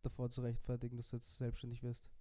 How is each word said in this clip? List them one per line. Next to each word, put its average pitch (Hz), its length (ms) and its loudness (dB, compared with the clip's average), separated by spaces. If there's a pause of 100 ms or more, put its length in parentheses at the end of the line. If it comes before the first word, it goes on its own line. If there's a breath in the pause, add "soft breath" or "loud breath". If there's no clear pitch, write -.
davor 123 280 2
zu 127 120 0
rechtfertigen, 120 540 2
dass 117 140 -4
du 120 60 -2
jetzt - 200 -6
selbstständig 120 460 0
wirst? 120 260 -2 (120)